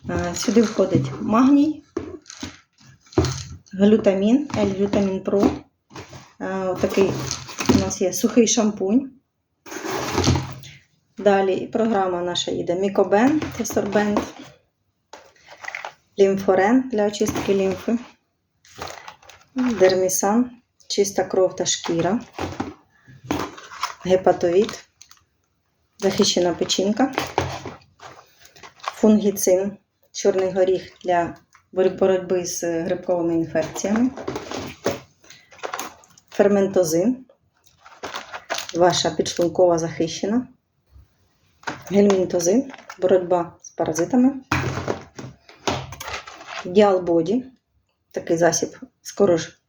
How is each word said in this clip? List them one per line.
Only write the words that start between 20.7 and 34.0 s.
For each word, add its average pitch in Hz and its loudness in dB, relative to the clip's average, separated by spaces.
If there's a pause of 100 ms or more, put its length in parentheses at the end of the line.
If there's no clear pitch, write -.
чиста 196 0
кров 185 2
та 175 -2
шкіра, 170 -2 (1900)
Гепатовід, 180 2 (1120)
захищена 190 0
печінка, 196 -2 (1700)
Фунгіцин, 196 2 (360)
чорний 190 0
горіх 185 0 (120)
для 180 0 (380)
бор-, 185 0
боротьби 185 0
з 170 -4
грибковими 175 -2
інфекціями, 165 0 (2250)